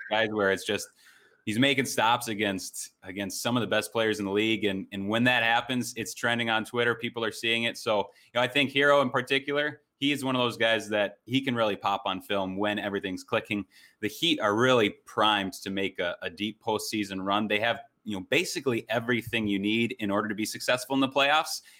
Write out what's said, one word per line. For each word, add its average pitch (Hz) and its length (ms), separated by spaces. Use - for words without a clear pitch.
guys 107 220
where 101 200
it's 92 140
just, 101 220
he's 110 140
making 135 260
stops 117 440
against, 101 640
against 95 380
some 120 160
of 120 40
the 104 60
best 107 240
players 110 280
in 101 60
the 98 60
league, 107 320
and, 95 280
and 98 180
when 117 160
that 123 180
happens, 120 540
it's 113 160
trending 120 360
on 110 140
Twitter. 120 320
People 117 280
are 107 80
seeing 117 320
it. 117 140
So, 110 200
you - 380
know, 120 60
I 127 60
think 135 240
Hero 143 300
in 127 80
particular, 143 720
he 143 120
is 131 120
one 131 120
of 127 80
those 113 140
guys 113 320
that 104 360
he 131 160
can 131 140
really 107 200
pop 101 300
on 95 160
film 95 340
when 104 220
everything's 98 460
clicking. 107 420
The 107 80
Heat 160 320
are 104 160
really 117 360
primed 104 600
to - 180
make 98 260
a, 87 240
a 92 80
deep 104 320
postseason 101 640
run. 104 220
They 104 140
have, 117 180
you 107 120
know, 92 140
basically 135 600
everything 117 580
you 101 100
need 110 400
in 101 140
order 104 180
to 104 60
be 107 100
successful 123 480
in 135 60
the 135 100
playoffs, 143 520